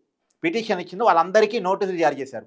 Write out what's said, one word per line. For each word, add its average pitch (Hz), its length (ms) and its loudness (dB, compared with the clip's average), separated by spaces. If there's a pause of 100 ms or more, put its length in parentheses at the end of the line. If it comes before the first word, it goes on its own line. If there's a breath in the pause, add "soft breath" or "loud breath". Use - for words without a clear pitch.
(440)
పిటిషన్ 190 360 -2
ఇచ్చిందో 180 260 -4
వాళ్ళందరికీ 208 540 4
నోటీసులు 190 380 -2
జారీ 151 180 2
చేశారు. 131 320 -12